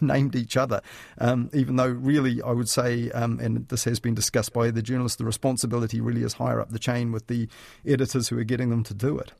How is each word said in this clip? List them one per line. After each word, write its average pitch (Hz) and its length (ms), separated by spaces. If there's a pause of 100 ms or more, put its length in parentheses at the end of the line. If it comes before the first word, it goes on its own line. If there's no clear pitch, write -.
named 139 340
each 120 220
other, 117 240 (360)
um, 123 360
even 131 240
though 127 100
really 131 540
I 127 100
would 120 160
say, 120 440
um, 117 280
and 117 300
this 123 160
has 117 160
been 117 120
discussed 110 380
by 117 180
the 113 120
journalists, 123 340
the - 80
responsibility 117 800
really 117 220
is 113 100
higher 123 260
up 107 120
the 113 80
chain 120 340
with 110 140
the 117 200 (380)
editors 131 420
who 120 100
are 117 60
getting 123 260
them 117 140
to 107 100
do 131 240
it. - 220